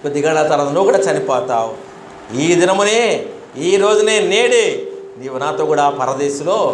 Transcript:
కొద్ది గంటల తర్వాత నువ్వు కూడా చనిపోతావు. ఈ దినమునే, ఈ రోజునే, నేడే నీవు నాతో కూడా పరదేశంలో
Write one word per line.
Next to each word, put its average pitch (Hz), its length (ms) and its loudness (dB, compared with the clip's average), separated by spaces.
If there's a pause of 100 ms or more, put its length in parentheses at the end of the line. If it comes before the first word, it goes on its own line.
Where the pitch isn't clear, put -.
కొద్ది 147 220 -4
గంటల 156 260 2
తర్వాత 143 240 2
నువ్వు 196 140 4
కూడా - 180 4
చనిపోతావు. 127 640 -2 (720)
ఈ 160 40 2 (140)
దినమునే, 202 400 2 (680)
ఈ - 20 2 (140)
రోజునే, 214 320 4 (160)
నేడే 233 340 2 (560)
నీవు 131 220 -8
నాతో 151 280 -2
కూడా 147 140 2 (140)
పరదేశంలో 143 580 -2 (160)